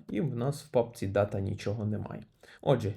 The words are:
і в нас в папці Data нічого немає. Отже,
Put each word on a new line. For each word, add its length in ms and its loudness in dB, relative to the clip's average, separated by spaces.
і 100 -2
в 160 0
нас 280 -2
в 40 -20
папці 400 0
Data 320 2
нічого 440 -2
немає. 380 -4
Отже, 360 2